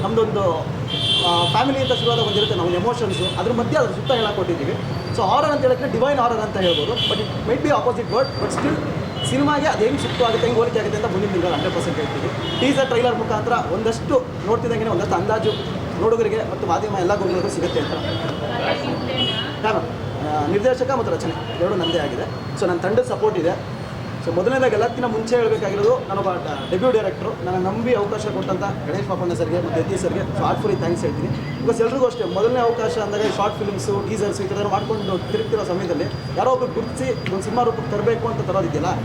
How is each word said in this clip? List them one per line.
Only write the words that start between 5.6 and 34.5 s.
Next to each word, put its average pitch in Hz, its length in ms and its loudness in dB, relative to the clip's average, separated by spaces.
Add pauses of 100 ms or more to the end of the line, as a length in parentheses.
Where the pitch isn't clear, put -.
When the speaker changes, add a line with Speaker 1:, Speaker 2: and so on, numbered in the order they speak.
Speaker 1:
ಹೇಳಕ್ಕೆ 254 280 2
ಡಿವೈನ್ 262 280 2
ಹಾರರ್ 226 240 2
ಅಂತ 202 180 -4
ಹೇಳ್ಬೋದು, 170 280 2 (160)
but - 140 0
it - 60 -4 (180)
might 226 180 0
be 294 140 4
opposite 233 360 -2
word, 262 140 2 (120)
but - 160 -2
still - 200 0 (520)
ಸಿನಿಮಾಗೆ 285 440 2
ಅದು - 120 0
ಹೆಂಗೆ 269 180 2
ಶಿಫ್ಟ್ - 240 0
ಆಗುತ್ತೆ, 226 200 2
ಹೆಂಗೆ 226 140 4
ಹೋಲಿಕೆ 233 200 2
ಆಗುತ್ತೆ 190 180 -2
ಅಂತ 220 140 0
ಮುಂದಿನ 202 200 2
ದಿನಗಳಲ್ಲಿ 175 240 2
ಹಂಡ್ರೆಡ್ 175 200 0
ಪರ್ಸೆಂಟ್ 160 240 0
ಹೇಳ್ತೀವಿ. - 280 -2 (320)
ಟೀಸರ್ 262 300 4
ಟ್ರೈಲರ್ 240 300 2
ಮುಖಾಂತರ 220 320 0 (220)
ಒಂದಷ್ಟು 220 400 0 (340)
ನೋಡ್ತಿದ್ದಂಗೆ 226 460 0
ಒಂದಷ್ಟು 196 240 0
ಅಂದಾಜು 220 340 2 (480)
ನೋಡುಗರಿಗೆ 220 400 2 (100)
ಮತ್ತು 190 220 -4
ಮಾಧ್ಯಮ 202 320 -2
ಎಲ್ಲ 196 160 4
ಗುರುಗಳಿಗೂ 180 360 0
ಸಿಗುತ್ತೆ 165 260 0
ಅಂತ. - 100 -2
Speaker 2:
ಕಥೆ - 920 -4
ನಿಮ್ದೇನಾ? - 520 -2 (240)
Speaker 1:
ಹಾ, 214 140 0
ಮ್ಯಾಮ್. - 100 -4 (380)
ಆ, 151 280 0
ನಿರ್ದೇಶಕ 254 460 2
ಮತ್ತು 208 160 0
ರಚನೆ 160 180 -4 (280)
ಎರಡೂ 196 200 2
ನನ್ನದೇ 165 240 0
ಆಗಿದೆ. 123 220 -4 (320)
So - 100 2
ನನ್ನ 175 160 0
ತಂಡದ 233 280 2
ಸಪೋರ್ಟ್ 196 300 2
ಇದೆ. 170 120 2 (680)
So - 140 -2
ಮೊದಲನೇದಾಗಿ 240 400 2
ಎಲ್ಲದಕ್ಕಿಂತ 240 380 0
ಮುಂಚೆ 226 240 0
ಹೇಳ್ಬೇಕಾಗಿರೋದು 208 520 2 (180)
ನಾನೊಬ್ಬ 190 200 0 (160)
ಡ-, 147 240 -4
ಡೆಬ್ಯೂ 185 260 4
ಡೈರೆಕ್ಟ್ರು, 214 360 0 (140)
ನನ್ನ 185 120 0 (100)
ನಂಬಿ 226 320 0
ಅವಕಾಶ 208 240 -2 (120)
ಕೊಟ್ಟಂಥ 185 280 -2 (240)
ಗಣೇಶ್ 190 220 -2
ಪಾಪಣ್ಣ 180 320 0
ಸರ್ಗೆ 170 240 0
ಮತ್ತು 165 160 -2
ಯತೀಶ್ 180 240 -2
ಸರ್ಗೆ 175 180 0 (140)
so - 80 -2
ಹಾರ್ಟ್ಫುಲಿ 185 380 0
ಥ್ಯಾಂಕ್ಸ್ 170 220 0
ಹೇಳ್ತೀನಿ. 143 240 -2 (340)
ಬಿಕಾಸ್ 156 200 2
ಎಲ್ರಿಗೂ 254 260 2
ಅಷ್ಟೇ 220 180 -4 (100)
ಮೊದಲನೇ 240 300 4
ಅವಕಾಶ 226 260 0 (120)
ಅಂದಾಗ 202 220 0 (100)
ಶಾರ್ಟ್ 208 220 0
ಫಿಲ್ಮ್ಸು, 202 360 -2 (120)
ಟೀಸರ್ಸು 202 380 -2
ಈ - 60 -2